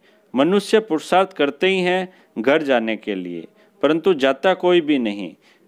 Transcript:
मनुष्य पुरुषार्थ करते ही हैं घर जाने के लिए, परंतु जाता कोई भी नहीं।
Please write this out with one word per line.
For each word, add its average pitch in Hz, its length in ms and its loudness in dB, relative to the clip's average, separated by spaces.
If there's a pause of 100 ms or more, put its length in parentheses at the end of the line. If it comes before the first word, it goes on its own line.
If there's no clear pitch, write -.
(360)
मनुष्य 196 440 2
पुरुषार्थ 185 540 0
करते 143 340 -2
ही 190 120 0
हैं 180 340 -2 (260)
घर 139 240 2
जाने 113 340 0
के 104 180 -6
लिए, 87 320 -10 (340)
परंतु 160 320 2
जाता 135 400 0
कोई 180 280 2
भी 147 160 0
नहीं। 104 380 -6 (320)